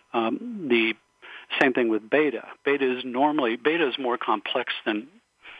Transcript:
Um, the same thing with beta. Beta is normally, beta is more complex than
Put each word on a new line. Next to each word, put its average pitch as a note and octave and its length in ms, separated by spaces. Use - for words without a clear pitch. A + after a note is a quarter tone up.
Um, D3+ 560
the A2+ 260
same C3 140
thing A#2+ 160
with A2 200
beta. C#3 380
Beta C3+ 340
is B2 60
normally, C3 520
beta D3+ 320
is A#2 100
more B2 200
complex - 540
than A2+ 220